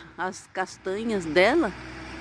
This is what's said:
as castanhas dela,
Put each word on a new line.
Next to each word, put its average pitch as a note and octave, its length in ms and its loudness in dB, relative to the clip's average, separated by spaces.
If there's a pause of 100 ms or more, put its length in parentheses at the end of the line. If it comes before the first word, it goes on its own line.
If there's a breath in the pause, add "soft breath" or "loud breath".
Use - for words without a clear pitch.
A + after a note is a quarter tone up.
(180)
as F#3 340 -6
castanhas G3 720 -4
dela, F#3+ 480 4 (480)